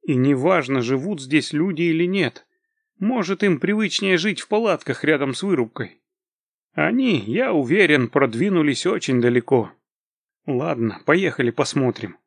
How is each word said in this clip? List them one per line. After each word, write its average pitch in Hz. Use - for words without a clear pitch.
И 147
неважно, 135
живут 135
здесь 135
люди 160
или 170
нет. 180
Может, 196
им 180
привычнее 196
жить 175
в -
палатках 208
рядом 143
с -
вырубкой. 131
Они, 214
я 151
уверен, 147
продвинулись 147
очень 160
далеко. 120
Ладно, 123
поехали 147
посмотрим. 123